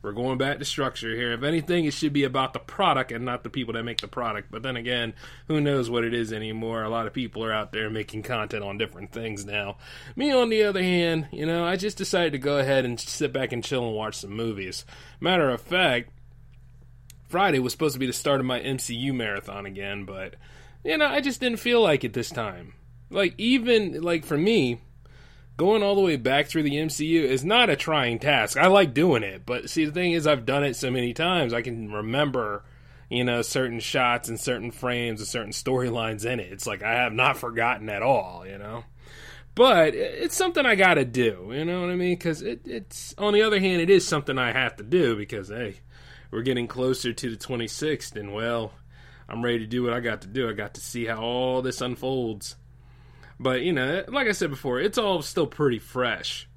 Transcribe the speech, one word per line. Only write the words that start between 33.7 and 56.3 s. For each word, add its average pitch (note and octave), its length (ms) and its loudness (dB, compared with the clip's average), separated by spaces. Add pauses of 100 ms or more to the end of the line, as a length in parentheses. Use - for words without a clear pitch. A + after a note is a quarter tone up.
shots A#2+ 520 0
and A2 100 -6
certain A#2+ 300 -4
frames A#2+ 500 -2
and G#2 80 -8
certain G#2+ 240 -6
storylines A2+ 720 -2
in A#2+ 160 -2
it. F2+ 100 -12
It's G2 160 -10
like, G2+ 160 -6
I A2+ 120 0
have B2 180 2
not B2+ 240 4
forgotten A2+ 540 -2
at G2+ 100 -4
all, F#2 460 2
you G2 100 -14
know? G#2+ 280 -10 (680)
But A#3 400 8
it's - 400 -4
something F4 300 2
I D4+ 120 6
gotta F3 280 6
do, A2+ 480 0
you D3+ 140 -4
know F3+ 160 -2
what F3 80 -2
I F3+ 60 -2
mean? F3+ 200 0
'Cause E3 240 -4
it, - 240 -8
it's, - 540 -12
on G#3 160 2
the G#3 80 6
other G#3+ 180 4
hand, F3+ 220 2
it E3+ 80 2
is F#3 180 8
something C#3+ 300 0
I A#2+ 140 2
have B2+ 240 0
to G#2 60 -14
do C3 320 2
because, G2+ 340 -8
hey, G#2 320 -8 (500)
we're A2+ 100 -4
getting A#2+ 280 0
closer B2+ 440 0
to A#2+ 180 -6
the A2 60 -10
twenty-sixth, B2 800 -6
and, G2+ 160 -8
well, A2+ 400 -4 (560)
I'm A#2 160 -6
ready A#2+ 140 2
to A2 80 -4
do B2 160 -2
what A#2+ 100 0
I B2 80 -2
got A2+ 220 -4
to F#2+ 40 -16
do. A#2 220 -4
I G#2+ 60 -4
got G#2 200 -8
to - 60 -14
see A#2+ 240 -8
how A2 160 -4
all B2+ 400 0
this B2+ 220 -4
unfolds. B2 760 -4 (840)
But, B2+ 200 2
you F3 100 2
know, C#3+ 360 0
like C4 200 0
I G#3 40 2
said E3+ 180 0
before, B2+ 300 -2
it's G#3 180 2
all F#3+ 240 2
still D#3 240 0
pretty C3+ 320 2
fresh. - 680 -2 (100)